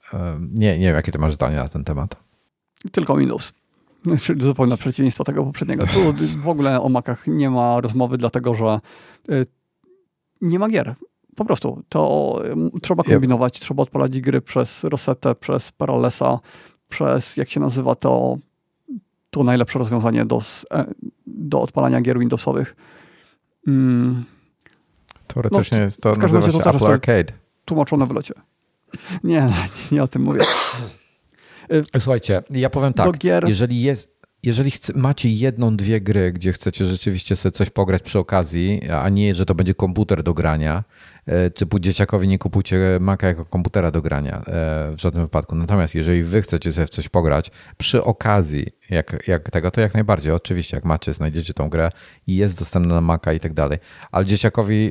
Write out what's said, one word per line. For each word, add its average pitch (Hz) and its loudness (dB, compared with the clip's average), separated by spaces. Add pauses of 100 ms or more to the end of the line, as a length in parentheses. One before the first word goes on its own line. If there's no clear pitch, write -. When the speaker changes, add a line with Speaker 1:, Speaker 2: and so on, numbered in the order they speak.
(140)
Speaker 1:
e, 87 -4
nie, 101 0
nie 92 2
wiem, 82 4
jakie 78 -2
ty 73 -6
masz 78 2
zdanie 71 -2
na 69 -4
ten 73 -6
temat. 73 -6 (760)
Speaker 2:
Tylko 147 0
Windows. 127 0 (520)
Znaczy, 170 0
zupełne 127 2
przeciwieństwo 131 -2
tego 147 -2
poprzedniego. 135 -4
Tu 180 4 (120)
Speaker 1:
<laughs> 151 -4
Speaker 2:
w 160 0
ogóle 139 2
o 131 0
Macach 123 -2
nie 143 0
ma 120 2
rozmowy, 123 0
dlatego 120 0
że, 110 0 (500)
y, 131 2 (920)
nie 175 0
ma 208 0
gier. 151 -2 (420)
Po 214 -4
prostu. - -4
To, 147 0 (360)
y, - -6
trzeba 175 -2
Speaker 1:
Ja - 4
Speaker 2:
kombinować, 127 2
trzeba 139 -4
odpalać 131 -2
gry 131 0
przez - -4
Rosetę, 135 -2
przez - -6
Parallesa, 127 0 (500)
przez, 131 -2
jak 135 -4
się 147 -2
nazywa 127 0
to, 127 0 (960)
to 143 0
najlepsze 123 2
rozwiązanie 117 0
do 117 0
s-, - -8
e, - -2 (420)
do 143 -2
odpalania 127 0
gier 123 0
Windowsowych. 123 -2 (880)
Mm. 127 2 (1000)
Speaker 1:
Teoretycznie 110 0
Speaker 2:
No, 104 2
Speaker 1:
jest 98 -4
to, 107 2
Speaker 2:
w 107 0
każdym 107 4
Speaker 1:
nazywa - 4
Speaker 2:
razie 160 4
Speaker 1:
się 160 2
Speaker 2:
to - 0
też - 4
Speaker 1:
Apple 113 4
Speaker 2:
to 104 6
Speaker 1:
Arcade. 110 2 (320)
Speaker 2:
tłumaczone 147 0
w - -6
locie. - -6 (920)
Nie, 165 4
<laughs> - -
nie, 123 4 (400)
nie 147 2
o 131 2
tym - -2
mówię. 139 0 (1300)
Y, 156 4 (180)
Speaker 1:
Słuchajcie, 113 0
ja 131 0
powiem 135 0
Speaker 2:
do 110 2
Speaker 1:
tak, 175 2
Speaker 2:
gier 175 2
Speaker 1:
jeżeli 117 2
jest, 135 -2 (260)
jeżeli 123 2
chce, - -6
macie 131 2
jedną, 113 2
dwie 104 2
gry, 95 2
gdzie 90 -2
chcecie 95 -2
rzeczywiście 92 -2
sobie 95 0
coś - 0
pograć 95 0
przy - -2
okazji, 90 0 (100)
a 82 0
nie, 101 4
że 90 0
to - 2
będzie 92 2
komputer 92 0
do 82 0
grania, 78 0 (420)
e, 87 2
typu 98 -2
dzieciakowi 95 2
nie 95 2
kupujcie 92 0
Maca 95 0
jako 82 -2
komputera 87 0
do 80 -2
grania, 73 -4
e, - -10 (540)
w - -14
żadnym 85 0
wypadku. 78 -2
Natomiast 85 0
jeżeli 85 2
wy 95 0
chcecie 82 -2
sobie 80 0
w - -12
coś - -8
pograć 80 2 (280)
przy - 0
okazji, 98 2 (240)
jak, - -2
jak 87 -2
tego, 87 0
to 120 -2
jak 107 2
najbardziej. 98 2
Oczywiście, 87 -2
jak - -8
macie, 78 -2
znajdziecie 78 -4
tą 76 -4
grę 82 0 (360)
i 92 0
jest 95 2
dostępna 87 0
na 85 4
Maca 82 0
i 78 0
tak 80 -6
dalej. 73 0 (340)
Ale 95 2
dzieciakowi 107 2